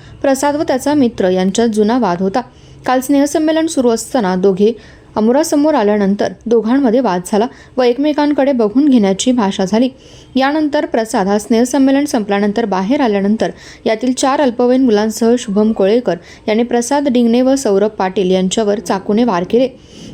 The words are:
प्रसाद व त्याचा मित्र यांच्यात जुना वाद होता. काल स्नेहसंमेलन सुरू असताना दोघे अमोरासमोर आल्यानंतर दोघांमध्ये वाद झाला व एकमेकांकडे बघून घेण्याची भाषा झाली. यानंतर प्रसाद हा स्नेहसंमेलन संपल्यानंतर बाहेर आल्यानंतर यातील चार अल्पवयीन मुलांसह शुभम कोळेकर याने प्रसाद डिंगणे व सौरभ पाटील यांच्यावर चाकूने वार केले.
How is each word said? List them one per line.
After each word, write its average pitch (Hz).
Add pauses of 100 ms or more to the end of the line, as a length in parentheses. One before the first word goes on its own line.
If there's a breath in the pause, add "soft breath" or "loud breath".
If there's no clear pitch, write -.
(220 loud breath)
प्रसाद 277
व 311
त्याचा 285
मित्र 233
यांच्यात 185
जुना 214
वाद 185
होता. 196 (460 loud breath)
काल 254
स्नेहसंमेलन 311
सुरू 269
असताना 220
दोघे 196 (440 loud breath)
अमोरासमोर 294
आल्यानंतर 208 (140)
दोघांमध्ये 233
वाद 180
झाला 220 (300 loud breath)
व 262
एकमेकांकडे 277
बघून 240
घेण्याची 214
भाषा 196
झाली. 220 (480 loud breath)
यानंतर 294
प्रसाद 226
हा 202
स्नेहसंमेलन 269
संपल्यानंतर 208
बाहेर 196
आल्यानंतर 202 (360 loud breath)
यातील 233
चार 277
अल्पवयीन 254
मुलांसह 220
शुभम 214
कोळेकर 208 (340 loud breath)
याने 220
प्रसाद 247
डिंगणे 240
व 262
सौरभ 208
पाटील 190
यांच्यावर 196
चाकूने 208
वार 180
केले. 247 (460 loud breath)